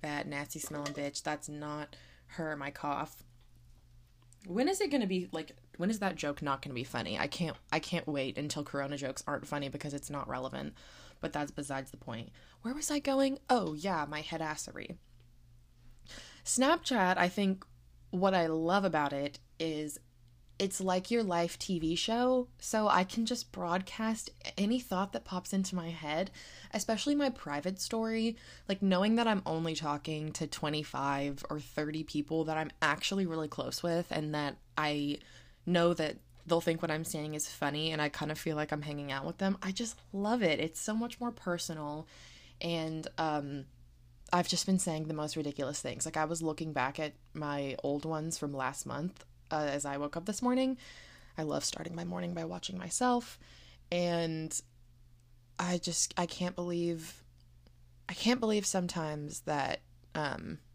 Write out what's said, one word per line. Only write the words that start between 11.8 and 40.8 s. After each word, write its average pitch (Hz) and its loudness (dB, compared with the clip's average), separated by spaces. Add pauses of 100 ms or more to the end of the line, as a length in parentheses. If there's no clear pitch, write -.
the - -14
point. 117 -8 (320)
Where 240 -4
was 302 -2
I 294 2
going? 269 4 (100)
Oh, 196 4
yeah, 160 0
my 151 -6
headassery. 156 -6 (1500)
Snapchat, 247 6
I 180 6
think 190 2 (460)
what 190 6
I 170 6
love 165 4
about 151 2
it 143 -4 (200)
is 151 -2 (580)
it's 190 0
like 185 2
your 233 4
life 170 2
T 175 0
V 160 2
show, 247 4 (140)
so 214 2
I 190 8
can 226 0
just 240 -4
broadcast 190 0 (260)
any 214 2
thought 190 0
that - -4
pops - -6
into 190 2
my 170 -2
head, 160 -2 (420)
especially 220 2
my 285 4
private 175 -4
story. 226 0 (320)
Like, 196 0
knowing 196 6
that 233 6
I'm 202 4
only 160 0
talking 151 -2
to 156 -2
twenty-five 143 -2
or 151 -2
thirty 151 -2
people 156 0
that 156 0
I'm 156 0 (100)
actually 175 4
really 160 -2
close - -4
with, 170 2
and 151 0
that 147 -2 (220)
I 147 0 (480)
know 175 6
that 156 0 (280)
they'll 170 4
think 165 2
what 165 0
I'm 156 0
saying 151 -4
is 151 -2
funny, 151 0
and 156 0
I 151 2
kind 147 -2
of 151 -4
feel 160 -2
like 151 0
I'm 151 -2
hanging 143 -6
out 139 -2
with 170 -4
them. 196 2
I 190 -2
just 226 -4 (140)
love 214 2
it. 160 4
It's 160 -2